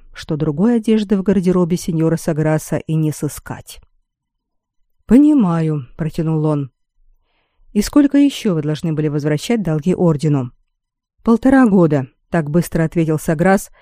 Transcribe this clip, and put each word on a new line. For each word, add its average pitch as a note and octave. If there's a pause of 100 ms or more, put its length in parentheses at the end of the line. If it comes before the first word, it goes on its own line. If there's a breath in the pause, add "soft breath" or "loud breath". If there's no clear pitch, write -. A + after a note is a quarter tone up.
(140)
что -
другой D#3
одежды G#3+
в F#3+
гардеробе F3+
сеньора D#3+
Саграса D#3
и -
не D#3
сыскать". - (1200)
"Понимаю", F3 (100)
протянул D#3+
он. D3 (1000)
"И G#3
сколько C#4+
еще C4+
вы D#3
должны D3+
были D3+
возвращать D3+
долги D#3+
ордену?" D3 (720)
"Полтора B3+
года", D#3 (200)
так D#3
быстро E3+
ответил D#3+
Саграс, F3 (120)